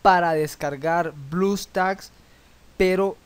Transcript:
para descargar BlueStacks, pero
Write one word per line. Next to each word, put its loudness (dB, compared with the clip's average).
para 6
descargar -2
BlueStacks, -2
pero 0